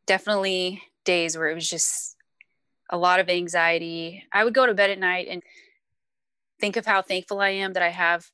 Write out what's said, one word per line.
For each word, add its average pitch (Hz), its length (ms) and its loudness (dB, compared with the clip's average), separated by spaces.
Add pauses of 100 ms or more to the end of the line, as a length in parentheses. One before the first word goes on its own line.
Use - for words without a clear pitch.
definitely 190 760 0 (220)
days 165 340 0
where 160 100 0
it 160 60 -2
was 165 160 -6
just - 460 -4 (760)
a 175 80 -4
lot 180 220 4
of 175 80 0
anxiety. 170 1040 -2
I 208 120 2
would 233 100 0
go 262 120 6
to 220 80 4
bed 196 160 4
at 190 80 -4
night 180 320 0
and 180 100 -8 (1200)
think 208 160 -2
of 220 100 -6
how 196 160 4
thankful 196 380 -4
I 196 100 2
am 196 240 -4
that 180 80 0
I 170 80 2
have 170 440 0